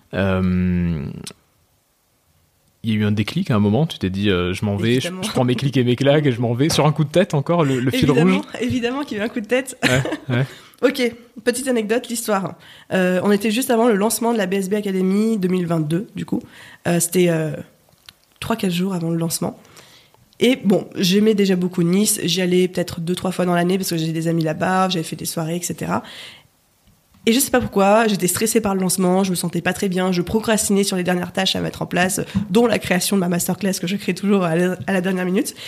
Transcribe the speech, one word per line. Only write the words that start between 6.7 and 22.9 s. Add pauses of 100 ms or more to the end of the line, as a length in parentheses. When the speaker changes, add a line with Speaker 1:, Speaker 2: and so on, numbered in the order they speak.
Speaker 1:
un
coup
de
tête
encore,
le,
le
fil
Speaker 2:
Évidemment,
Speaker 1:
rouge. (140)
Speaker 2:
évidemment
qu'il
y
a
eu
un
coup
de
tête.
Speaker 1:
Ouais,
ouais.
Speaker 2:
<laughs> (260)
Ok, (440)
petite
anecdote,
l'histoire. (360)
Euh,
on
était
juste
avant
le
lancement
de
la
B
S
B
Academy
deux
mille
vingt-deux,
du
coup. (480)
Euh,
c'était,
euh, (880)
trois,
quatre
jours
avant
le
lancement. (840)
Et
bon,
j'aimais
déjà
beaucoup
Nice,
j'y
allais
peut-être